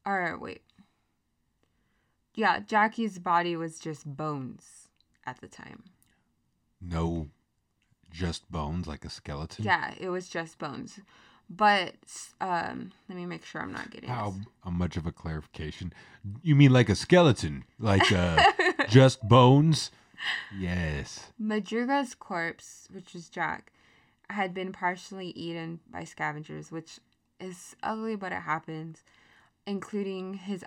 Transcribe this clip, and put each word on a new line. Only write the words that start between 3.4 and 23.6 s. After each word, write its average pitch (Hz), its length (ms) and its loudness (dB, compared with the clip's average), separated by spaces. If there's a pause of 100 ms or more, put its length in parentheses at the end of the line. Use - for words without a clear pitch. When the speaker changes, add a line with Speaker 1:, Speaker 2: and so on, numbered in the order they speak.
Speaker 1:
was 160 220 -8
just 156 280 -10 (100)
bones 147 720 -8 (380)
at 127 140 -12
the - 80 -18
time. - 360 -20 (960)
Speaker 2:
No, 85 480 -2 (840)
just 82 400 -6
bones, 82 360 -6
like 73 180 -12
a - 60 -12
skeleton? 78 540 -10
Speaker 1:
Yeah, 180 340 -2
it 185 100 -8
was 180 200 -8
just 165 300 -10
bones. - 420 -12 (520)
But, 202 440 2 (440)
um, 175 520 -4 (160)
let 180 80 -12
me 175 100 -10
make 165 180 -12
sure - 160 -12
I'm - 120 -10
not - 180 -12
getting - 180 -16
Speaker 2:
How, 110 220 -4
Speaker 1:
this. 98 160 -10 (160)
Speaker 2:
how 92 80 -8
much 87 260 -2
of 80 100 -6
a 82 60 -6
clarification? 78 800 -10 (500)
You 156 120 4
mean 139 180 10
like 123 160 8
a 101 60 6
skeleton? 101 720 4 (140)
Like, 98 340 4
uh, 90 400 4 (160)
Speaker 1:
<laughs> - 200 -2
Speaker 2:
just 110 400 6
bones? 139 640 8 (640)
Yes. 87 720 -4 (160)
Speaker 1:
Madruga's 233 720 -2
corpse, - 760 -10
which 185 220 -18
was 170 140 -16
Jack, - 440 -8 (580)